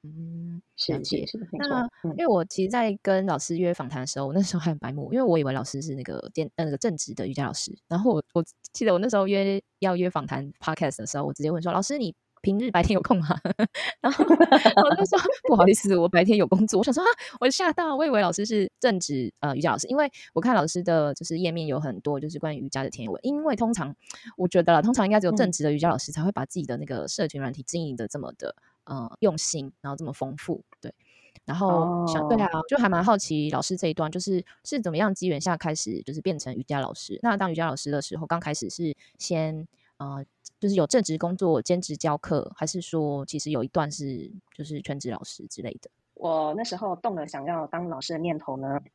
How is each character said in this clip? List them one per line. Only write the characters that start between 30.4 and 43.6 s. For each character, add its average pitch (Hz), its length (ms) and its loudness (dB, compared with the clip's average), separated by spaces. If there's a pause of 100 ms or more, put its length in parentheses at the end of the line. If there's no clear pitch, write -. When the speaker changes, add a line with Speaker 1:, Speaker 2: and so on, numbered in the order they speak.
Speaker 1:
对。 117 100 -14 (540)
然 143 100 -6
后 175 520 2
想， 160 180 0
Speaker 2:
哦。 - 20 -4
Speaker 1:
对 220 140 4
啊， 196 80 2 (180)
就 269 100 0
还 233 120 4
蛮 175 140 2
好 214 120 6
奇 151 360 -2
老 135 100 0
师 185 160 -4
这 180 100 -2
一 156 60 0
段， 156 160 -2
就 180 100 -4
是， 185 240 0 (200)
是 294 180 -4
怎 180 100 -2
么 156 60 -2
样 196 160 2
机 185 140 -2
缘 165 120 0
下 175 160 0
开 156 200 -2
始 92 260 -6
就 - 100 -10
是 156 100 -8
变 170 180 -2
成 131 160 -10
瑜 127 80 -6
伽 143 160 -4
老 - 120 -4
师？ - 300 -12
那 226 160 2
当 190 140 0
瑜 - 40 -2
伽 165 120 0
老 143 80 -2
师 143 160 -6
的 143 100 0
时 - 160 -8
候， 160 80 -6
刚 170 140 -2
开 151 120 -6
始 135 160 -6
是 160 280 -4 (240)
先， 156 480 -4 (320)
呃， 139 260 -10 (340)
就 208 80 0
是 196 60 2
有 170 140 4
正 240 160 4
职 160 160 -2
工 175 180 -2
作， 160 240 4
兼 180 180 2
职 160 160 -6
教 147 220 0
课， - 380 -2
还 156 100 -6
是 175 160 -4
说 147 460 -2
其 156 100 -8
实 151 140 -6
有 123 120 0